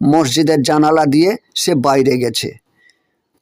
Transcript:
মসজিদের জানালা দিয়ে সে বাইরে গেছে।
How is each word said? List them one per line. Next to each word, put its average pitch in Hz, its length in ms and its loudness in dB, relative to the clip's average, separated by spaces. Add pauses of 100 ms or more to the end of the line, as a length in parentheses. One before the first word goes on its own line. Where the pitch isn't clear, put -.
(120)
মসজিদের 156 520 0
জানালা 156 420 2
দিয়ে 156 260 2 (240)
সে - 160 -4 (140)
বাইরে 135 320 2
গেছে। 120 320 -6 (920)